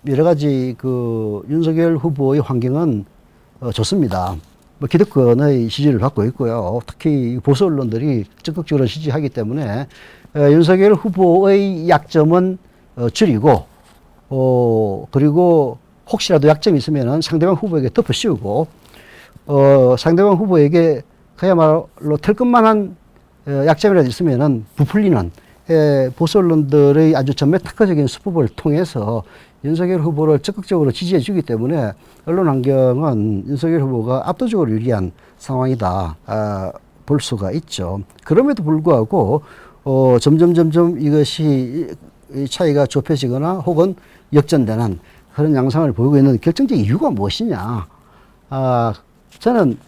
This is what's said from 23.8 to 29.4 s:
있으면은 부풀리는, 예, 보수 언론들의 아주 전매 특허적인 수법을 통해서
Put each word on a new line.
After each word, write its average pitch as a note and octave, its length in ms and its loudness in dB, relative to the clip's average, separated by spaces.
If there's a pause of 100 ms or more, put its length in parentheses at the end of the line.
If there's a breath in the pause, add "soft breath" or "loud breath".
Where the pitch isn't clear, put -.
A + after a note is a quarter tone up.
있으면은 C3 560 0 (120)
부풀리는, D3 540 0 (380 soft breath)
예, D3 480 2
보수 E3 220 0
언론들의 D#3 760 4
아주 C3+ 200 -2
전매 D3+ 240 0
특허적인 F3 480 -2
수법을 D#3+ 500 -4
통해서 B2+ 680 -4 (400 loud breath)